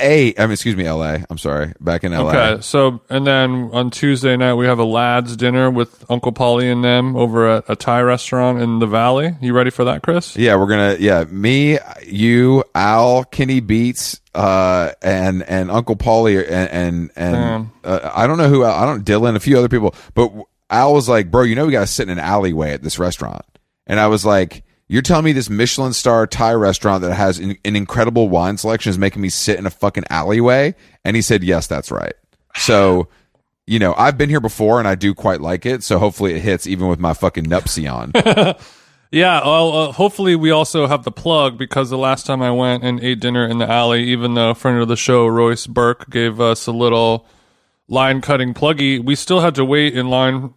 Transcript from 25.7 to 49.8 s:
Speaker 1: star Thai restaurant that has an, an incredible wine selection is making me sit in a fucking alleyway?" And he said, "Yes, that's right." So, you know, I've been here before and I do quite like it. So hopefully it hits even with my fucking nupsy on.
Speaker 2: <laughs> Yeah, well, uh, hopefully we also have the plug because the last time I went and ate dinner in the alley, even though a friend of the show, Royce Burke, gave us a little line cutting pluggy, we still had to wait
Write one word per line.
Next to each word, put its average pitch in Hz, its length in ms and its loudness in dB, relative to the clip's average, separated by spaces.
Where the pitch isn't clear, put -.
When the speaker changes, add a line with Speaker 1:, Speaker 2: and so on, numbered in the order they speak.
Speaker 1:
star 113 340 2
Thai 117 280 0
restaurant 98 480 0
that 90 100 -2
has 95 260 0
an, 95 240 -6
an 104 140 -2
incredible 113 500 0
wine 90 300 0
selection 110 320 -2
is 95 80 0
making 98 240 -2
me 95 80 -4
sit 98 280 -2
in 95 80 -8
a 92 40 -4
fucking 101 400 -4
alleyway?" 120 640 0
And 104 100 -2
he 113 60 0
said, 104 200 2
"Yes, 87 260 0
that's 69 220 -8
right." 50 220 -8
So, 95 500 2
you 113 140 0
know, 92 180 2
I've 135 200 2
been 147 100 0
here 147 140 0
before 110 380 0
and 107 100 0
I 95 60 0
do 98 180 0
quite 92 260 -2
like 82 260 -4
it. 123 180 -4
So 92 160 0
hopefully 98 360 0
it 80 60 -6
hits 92 260 -2
even 92 220 -2
with 85 100 -2
my 85 140 -2
fucking 85 320 -2
nupsy 82 440 -4
on. 62 240 -10
Speaker 2:
<laughs> 208 420 2
Yeah, 170 360 2
well, 160 260 2
uh, 156 220 0
hopefully 190 420 0
we 160 160 2
also 156 360 0
have 139 180 -2
the 117 80 -8
plug 147 440 -2
because 131 320 -4
the 131 80 -6
last 131 280 -2
time 131 160 -4
I 123 100 0
went 123 320 -2
and 123 180 -4
ate 123 200 -4
dinner 123 260 -2
in 117 100 -4
the 117 140 -2
alley, 117 380 2
even 120 240 -2
though 117 160 2
a 117 60 0
friend 123 260 0
of 113 80 -2
the 113 80 0
show, 123 300 2
Royce 117 380 0
Burke, 120 440 -2
gave 117 320 -2
us 113 260 0
a 117 60 -4
little 117 520 0
line 131 320 0
cutting 127 340 -2
pluggy, 139 480 0
we 135 140 0
still 185 240 0
had 165 160 0
to 135 80 0
wait 143 320 0